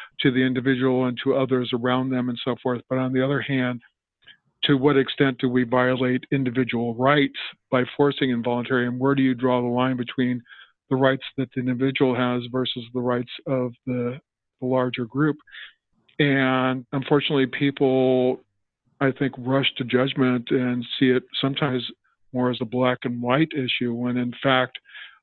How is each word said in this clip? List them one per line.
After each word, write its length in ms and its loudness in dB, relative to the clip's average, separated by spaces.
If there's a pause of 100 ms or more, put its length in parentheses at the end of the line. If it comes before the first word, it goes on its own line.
(180)
to 140 2
the 120 2
individual 640 0
and 160 -4
to 140 0
others 360 0
around 380 0
them 180 -2
and 160 -6
so 160 -4
forth. 300 -4
But 80 -2
on 140 -2
the 120 2
other 160 0
hand, 400 -2 (840)
to 120 4
what 200 4
extent 420 2
do 100 0
we 140 2
violate 680 2
individual 640 -2
rights 420 4 (320)
by 140 2 (120)
forcing 340 2
involuntary, 580 0
and 100 -6
where 160 2
do 80 4
you 120 4
draw 260 0
the 80 -2
line 280 0
between 460 -2 (480)
the 60 2
rights 260 2 (140)
that 180 -4
the 60 -4
individual 540 0
has 360 0
versus 320 -4 (100)
the 80 -4
rights 300 -2 (160)
of 260 -2 (140)
the, 320 -4 (420)
the 60 -6
larger 400 0
group? 300 0 (840)
And 720 2
unfortunately, 540 2
people, 920 2 (600)
I 120 2
think, 260 -2
rush 380 0
to 80 -6
judgment 640 0
and 340 0 (140)
see 120 4
it 120 2 (180)
sometimes 480 -2 (440)
more 180 0
as 100 -4
a 60 -4
black 380 0
and 180 -4
white 340 2
issue, 380 -2
when 220 -4
in 160 -2 (100)
fact, 360 0 (440)